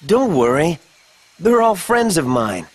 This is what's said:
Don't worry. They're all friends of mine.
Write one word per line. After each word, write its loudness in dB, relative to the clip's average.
Don't 0
worry. 0
They're 2
all 2
friends -2
of 0
mine. -2